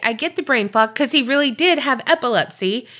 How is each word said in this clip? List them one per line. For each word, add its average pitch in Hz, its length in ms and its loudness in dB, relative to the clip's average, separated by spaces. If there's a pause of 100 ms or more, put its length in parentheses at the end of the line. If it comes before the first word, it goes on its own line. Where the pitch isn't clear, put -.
I 233 80 0
get 302 240 -4
the - 80 -4
brain 233 240 0
fog 220 260 0
'cause 277 160 0
he 285 140 2
really 277 260 2
did 320 300 2
have 254 260 -2
epilepsy. 233 800 -2 (140)